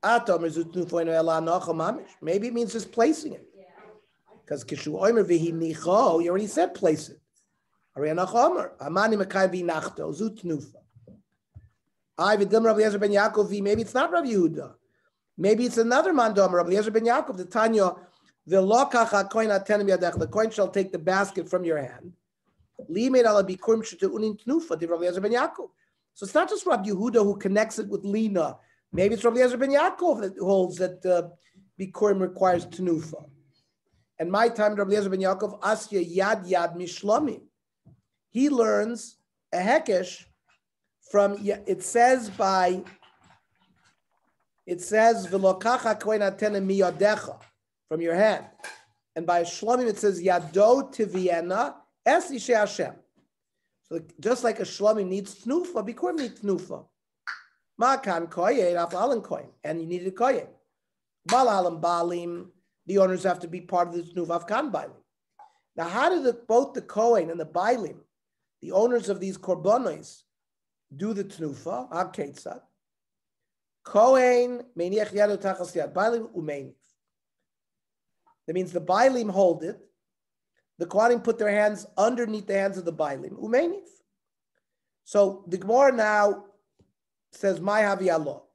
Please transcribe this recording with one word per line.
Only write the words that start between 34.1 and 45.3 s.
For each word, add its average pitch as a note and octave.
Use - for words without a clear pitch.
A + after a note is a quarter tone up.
And E3
my G#3+
time, G#3+
Rav G3
Eliezer G3+
ben F#3+
Yaakov, F#3+
Asya G3+
Yad F#3+
Yad E3+
Mishlamim. G#3
He C4+
learns A3+
a E3+
Hekesh G3
from, G3+
it G3
says A#3+
by, F#3+
it F3
says, A3
"V'lokacha G3